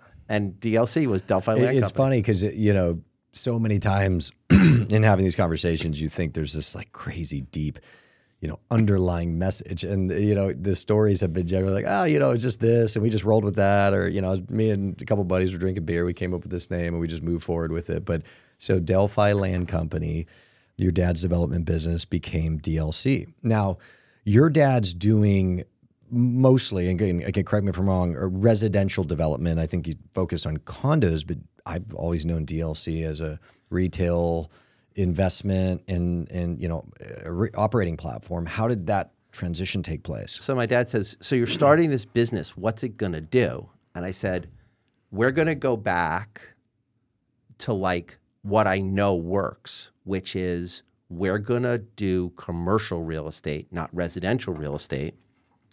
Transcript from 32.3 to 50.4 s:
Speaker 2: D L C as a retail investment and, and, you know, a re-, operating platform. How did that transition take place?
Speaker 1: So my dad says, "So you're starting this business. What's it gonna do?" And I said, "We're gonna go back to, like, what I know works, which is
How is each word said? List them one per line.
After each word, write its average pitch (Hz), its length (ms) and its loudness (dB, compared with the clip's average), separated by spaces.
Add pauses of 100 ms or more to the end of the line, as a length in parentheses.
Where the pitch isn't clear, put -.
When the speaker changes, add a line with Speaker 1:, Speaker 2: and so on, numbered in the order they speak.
Speaker 2:
D 80 160 -4
L 78 140 -4
C 80 280 -4
as 78 160 -6
a 78 200 -8 (320)
retail 85 800 0 (440)
investment 92 920 0
and, 87 440 -2
and, 87 280 -4
you 90 80 -4
know, 82 160 -6 (400)
a 82 80 -10
re-, 92 240 -2
operating 101 400 0
platform. 82 520 -8
How 113 200 -2
did 101 200 -2
that 101 240 -2 (200)
transition 90 520 -4
take - 180 -6
place? - 400 -8
Speaker 1:
So 135 140 -2
my 120 100 0
dad 123 240 2
says, 104 320 -4
"So - 140 -2
you're 120 100 2
starting 151 460 4
this 123 120 0
business. 120 540 -2
What's 107 260 -4
it 110 140 -6
gonna 85 240 -4
do?" 80 480 0 (240)
And 87 120 -8
I 95 60 -6
said, 90 360 -4 (640)
"We're 120 200 2
gonna 160 220 0
go 131 240 -2
back 87 640 -2 (1200)
to, 120 140 -2
like, 90 440 -2 (240)
what 101 240 2
I 98 140 0
know 98 360 0
works, 87 760 -6 (120)
which 92 320 -6
is 87 460 -4 (280)